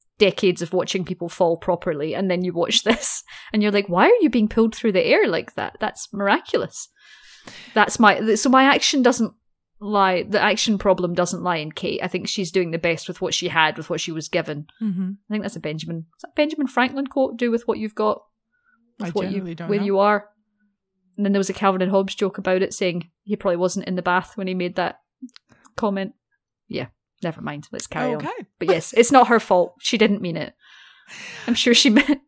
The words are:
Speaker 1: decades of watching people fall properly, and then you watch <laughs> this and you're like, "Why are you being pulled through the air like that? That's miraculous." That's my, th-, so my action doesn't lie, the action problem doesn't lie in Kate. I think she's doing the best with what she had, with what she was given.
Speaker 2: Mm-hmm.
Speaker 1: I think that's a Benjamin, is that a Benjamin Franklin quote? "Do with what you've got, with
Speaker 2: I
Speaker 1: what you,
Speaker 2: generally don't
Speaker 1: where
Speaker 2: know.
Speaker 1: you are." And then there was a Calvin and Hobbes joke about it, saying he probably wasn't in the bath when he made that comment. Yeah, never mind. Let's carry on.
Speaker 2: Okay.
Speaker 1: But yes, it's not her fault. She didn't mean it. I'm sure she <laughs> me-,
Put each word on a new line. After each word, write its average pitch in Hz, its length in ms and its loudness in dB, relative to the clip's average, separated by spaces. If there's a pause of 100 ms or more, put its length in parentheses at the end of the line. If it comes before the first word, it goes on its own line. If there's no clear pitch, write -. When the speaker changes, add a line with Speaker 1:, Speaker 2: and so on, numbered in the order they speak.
(180)
Speaker 1:
decades 180 440 4
of 165 100 -8
watching 185 320 -2
people 175 240 -8
fall 170 300 0
properly, 160 560 -4
and 190 160 -2
then 180 120 -2
you 180 120 -4
watch 175 300 0
<laughs> - 0 -
this - 380 0 (300)
and 214 100 2
you're 208 100 2
like, 202 180 0
"Why 180 160 4
are 466 160 6
you 294 80 4
being 214 180 2
pulled 226 260 2
through 220 180 -2
the 180 120 2
air 285 240 4
like - 280 -4
that? - 220 -8
That's - 320 -6
miraculous." - 800 -2 (840)
That's 208 260 2
my, 202 200 6
th-, 220 180 2
so 277 100 2
my 262 160 8
action 277 380 2
doesn't - 320 2 (440)
lie, 196 440 0
the 202 180 -2
action 214 380 2
problem 180 340 2
doesn't 175 300 -2
lie 175 160 0
in 156 140 -6
Kate. - 300 -6
I 180 60 -4
think - 200 -6
she's 180 240 -4
doing 180 180 2
the 165 80 -2
best 160 300 -2
with 175 120 -10
what 175 140 -2
she 180 140 -2
had, 156 280 2
with 156 140 -10
what 156 100 -4
she 170 120 -8
was 156 160 -8
given. 151 400 -4 (140)
Speaker 2:
Mm-hmm. 190 280 -4 (180)
Speaker 1:
I 208 60 -6
think 214 80 -4
that's - 140 -10
a 165 40 -12
Benjamin, 160 460 -8 (100)
is - 60 -20
that - 60 -18
a - 80 -20
Benjamin 302 320 0
Franklin 269 400 -2
quote? 262 280 -2
"Do 240 140 -2
with 233 180 -2
what 220 100 -2
you've 214 160 -8
got, 214 280 -2 (760)
with 202 100 -10
Speaker 2:
I - 20 -8
Speaker 1:
what 185 160 -2
you, 196 60 -4
Speaker 2:
generally 185 220 -6
don't 170 140 -10
Speaker 1:
where 202 120 0
Speaker 2:
know. 202 40 -2
Speaker 1:
you 196 140 2
are." 208 280 2 (880)
And 202 100 -2
then 196 60 2
there 196 80 2
was 190 100 -2
a 190 40 -6
Calvin 190 280 0
and 185 80 0
Hobbes 196 240 0
joke 190 240 -4
about 185 240 0
it, - 100 -2
saying 175 380 -4 (140)
he 202 120 -4
probably 190 220 -2
wasn't 180 300 -2
in 185 80 -4
the 175 40 -4
bath 180 380 -2
when 190 80 -6
he 185 80 -4
made 180 220 -4
that 180 240 -4 (760)
comment. 196 360 -4 (560)
Yeah, 123 180 -6 (360)
never 165 200 -6
mind. 147 300 -10
Let's - 160 -8
carry 247 260 -4
on. 143 100 -8
Speaker 2:
Okay. 415 220 -10 (120)
Speaker 1:
But 160 100 -4
yes, 165 280 -2
it's 233 160 4
not 247 160 6
her 233 120 2
fault. 180 400 0
She - 180 -2
didn't 202 240 2
mean 175 140 -6
it. 156 180 -10 (920)
I'm 240 80 0
sure 240 200 4
she 262 160 6
<laughs> 208 60 6
me-, 277 320 2